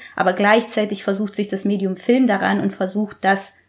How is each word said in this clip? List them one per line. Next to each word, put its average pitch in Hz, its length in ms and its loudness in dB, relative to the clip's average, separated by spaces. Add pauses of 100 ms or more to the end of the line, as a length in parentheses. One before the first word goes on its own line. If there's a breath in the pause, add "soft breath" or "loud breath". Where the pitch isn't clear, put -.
(160 loud breath)
aber 185 180 2
gleichzeitig 208 680 2
versucht 196 320 -2
sich 202 140 -4
das 196 160 -4
Medium 196 320 0
Film 254 280 4
daran 196 360 0
und 196 120 -2
versucht, 196 480 -4
das 190 320 0 (160 soft breath)